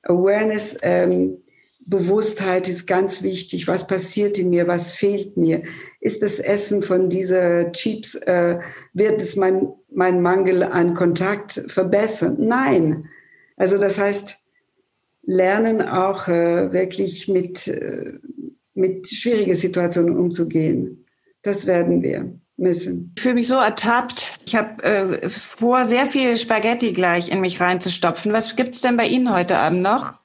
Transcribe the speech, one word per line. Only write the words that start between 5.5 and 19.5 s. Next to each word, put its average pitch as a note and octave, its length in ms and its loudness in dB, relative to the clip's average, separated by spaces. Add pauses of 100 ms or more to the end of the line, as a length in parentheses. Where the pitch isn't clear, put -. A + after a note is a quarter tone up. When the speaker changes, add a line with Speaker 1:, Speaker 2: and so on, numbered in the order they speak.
Speaker 1:
Ist - 220 -2
das G3+ 180 -2
Essen G3+ 440 0
von F#3 260 2
dieser F3+ 640 2
Chips, - 420 -6
äh, F3 460 0 (340)
wird G#3+ 260 2
es - 160 -6
mein, F#3+ 320 2 (240)
mein F3+ 300 2
Mangel F#3 400 4
an F3 320 2
Kontakt F3+ 760 -2
verbessern? G3+ 720 0
Nein. A3 680 2 (520)
Also G3 220 2
das G3+ 200 0
heißt, G3+ 380 -2 (840)
lernen G3+ 580 2
auch, F#3+ 460 -2
äh, E3+ 440 2
wirklich F#3 560 -2
mit, F3+ 400 -2
äh, - 460 -8 (640)
mit F#3 320 0
schwierigen G#3 480 0